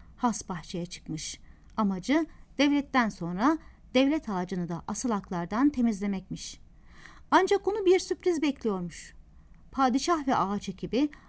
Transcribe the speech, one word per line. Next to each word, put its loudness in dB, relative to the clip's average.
has -2
bahçeye -8
çıkmış. -10
Amacı 0
devletten 2
sonra 0
devlet 2
ağacını -4
da -8
asılaklardan 0
temizlemekmiş. -2
Ancak 4
onu 0
bir 8
sürpriz -2
bekliyormuş. -4
Padişah 2
ve 2
ağaç -2
ekibi -2